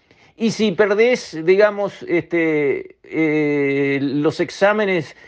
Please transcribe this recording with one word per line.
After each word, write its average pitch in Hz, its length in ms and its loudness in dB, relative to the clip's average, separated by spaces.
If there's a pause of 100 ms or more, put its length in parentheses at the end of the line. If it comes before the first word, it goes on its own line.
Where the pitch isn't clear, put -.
(360)
Y 226 160 -2
si 208 220 0
perdés, 208 680 0
digamos, 202 600 2
este, 156 960 -2
eh, 143 1000 0
los 147 400 -2
exámenes 196 760 -2 (120)